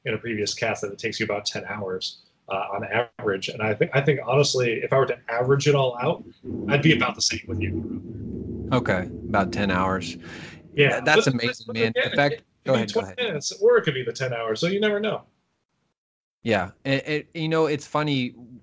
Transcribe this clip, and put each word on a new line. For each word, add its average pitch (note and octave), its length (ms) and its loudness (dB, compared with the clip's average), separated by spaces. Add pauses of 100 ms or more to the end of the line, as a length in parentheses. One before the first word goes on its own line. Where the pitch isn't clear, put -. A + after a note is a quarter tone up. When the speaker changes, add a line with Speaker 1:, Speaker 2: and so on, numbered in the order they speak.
Speaker 1:
in A#2 100 -2
a G#2 40 -2
previous G#2 360 -4
cast - 280 -4
that G2 100 -4
it - 60 -14
takes A2 200 -4
you A2 60 -2
about G#2 220 -2
ten G2+ 180 -6
hours, F#2+ 540 -6 (300)
uh, F#2+ 260 -4
on G#2+ 100 -4
average. G#2 640 -2
And - 140 -6
I A2 120 0
think, E3+ 200 0
I C#3 80 4
think, C#3+ 220 2
honestly, B2+ 500 2
if - 180 -4
I C3 60 6
were C3 80 4
to B2 120 -2 (120)
average B2+ 360 2
it C#3+ 80 6
all C3 260 2
out, A#2 220 0 (460)
I'd C#3+ 140 4
be - 120 8
about A#2 200 0
the - 80 -6
same - 260 0
with F#2+ 120 -2
you. F#2+ 120 -2 (1000)
Speaker 2:
Okay, G2 360 2 (200)
about G2 240 2
ten G#2 180 0
hours. F#2 460 0 (580)
Speaker 1:
Yeah, C#3+ 160 6
Speaker 2:
Th-, B2 140 -2
that's D3+ 220 6
Speaker 1:
but, C#3 80 4
Speaker 2:
amazing, A#2 340 -4
Speaker 1:
but A2+ 60 -6
Speaker 2:
man. A2+ 180 2 (100)
The - 80 -2
Speaker 1:
again, - 60 -6
Speaker 2:
fact, C#3+ 180 4
Speaker 1:
it - 100 -10 (200)
Speaker 2:
go C3 80 2
Speaker 1:
could A#2+ 80 4
be A2+ 40 0
Speaker 2:
ahead, G#2 80 -6
go A3 80 0
Speaker 1:
twenty G3 120 -2
Speaker 2:
ahead. - 40 -20 (120)
Speaker 1:
minutes, D3+ 240 -4 (100)
or A#3 160 8
it - 60 2
could D3 100 0
be C3 80 -4
the B2 100 -4
ten B2+ 200 -4
hours, A2+ 280 -2
so E3+ 60 2
you G3 140 0
never G#3 200 2
know. G#3+ 220 -2 (1200)
Speaker 2:
Yeah, G2 280 2 (140)
it, C3+ 240 0
it, D3+ 260 -4
you D#3+ 140 -2
know, D#3+ 180 4
it's C#3+ 200 -2
funny. C#3+ 480 0 (280)